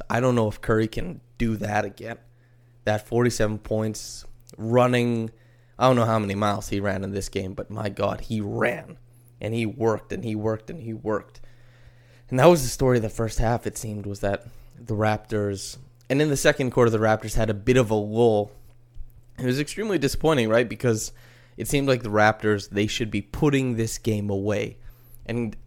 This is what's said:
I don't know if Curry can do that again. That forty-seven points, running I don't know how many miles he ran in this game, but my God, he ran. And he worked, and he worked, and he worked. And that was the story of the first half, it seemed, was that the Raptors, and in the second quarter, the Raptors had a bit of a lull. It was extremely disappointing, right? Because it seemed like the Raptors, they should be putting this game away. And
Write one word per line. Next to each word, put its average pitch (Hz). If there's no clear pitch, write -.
I 117
don't 127
know 113
if 104
Curry 110
can 170
do 113
that 104
again. 113
That 107
forty-seven 113
points, -
running 120
I 123
don't 131
know 113
how 113
many 101
miles 101
he 101
ran 98
in 98
this 98
game, 98
but 101
my 107
God, 104
he 107
ran. 110
And 110
he 117
worked, 107
and -
he 113
worked, 107
and 170
he 113
worked. -
And 127
that 139
was 165
the 123
story 127
of 110
the 110
first 113
half, 117
it 98
seemed, 104
was 101
that 101
the 117
Raptors, 104
and 139
in 151
the 139
second 139
quarter, 120
the 110
Raptors 107
had 110
a 107
bit 113
of 117
a 113
lull. 107
It 127
was 127
extremely 196
disappointing, 139
right? 117
Because 110
it 110
seemed 139
like 123
the 110
Raptors, 107
they 104
should 107
be 101
putting 135
this 113
game 104
away. 101
And 117